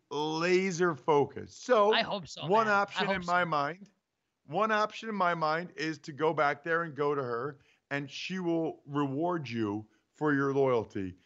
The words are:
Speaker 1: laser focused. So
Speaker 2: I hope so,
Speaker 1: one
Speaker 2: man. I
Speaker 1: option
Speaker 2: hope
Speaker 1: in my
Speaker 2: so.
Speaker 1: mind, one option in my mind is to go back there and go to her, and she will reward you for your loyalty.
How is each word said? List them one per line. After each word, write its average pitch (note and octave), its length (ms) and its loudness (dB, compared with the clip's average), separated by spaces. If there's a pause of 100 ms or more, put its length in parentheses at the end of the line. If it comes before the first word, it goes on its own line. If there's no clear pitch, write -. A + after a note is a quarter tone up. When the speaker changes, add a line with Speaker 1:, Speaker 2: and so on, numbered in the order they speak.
Speaker 1:
laser E3+ 840 2
focused. C3+ 680 0
So A3 300 4
Speaker 2:
I A#3 80 4
hope F3+ 260 -4
so, D#3 180 -12
Speaker 1:
one G#3+ 220 4
Speaker 2:
man. G#3 80 4
I G3+ 60 4
Speaker 1:
option F#3+ 240 -2
Speaker 2:
hope G3 100 0
Speaker 1:
in F3+ 100 -6
my F3 180 2
Speaker 2:
so. - 20 0
Speaker 1:
mind, D#3+ 440 -2 (580)
one G3 220 0
option G#3+ 380 0
in A3 80 -6
my F3+ 180 2
mind D#3+ 440 -2
is D#3 220 -4
to - 120 -14
go D3+ 220 0
back C#3+ 280 2
there E3+ 220 0
and D#3 100 -8
go C#3+ 220 0
to C#3 80 -2
her, B2 360 -6 (300)
and C#3 220 -6
she - 280 -8
will E3 460 -2
reward C#3+ 640 -2
you G#2+ 380 -2 (300)
for D3+ 180 0
your C#3 200 2
loyalty. A2+ 640 0 (100)